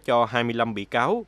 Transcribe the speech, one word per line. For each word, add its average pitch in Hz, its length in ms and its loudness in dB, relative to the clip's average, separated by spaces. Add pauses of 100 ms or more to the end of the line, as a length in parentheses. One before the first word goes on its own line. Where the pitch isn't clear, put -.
cho 120 200 2
hai 120 200 0
mươi 117 100 -2
lăm 117 200 0
bị 101 100 -8
cáo 160 440 0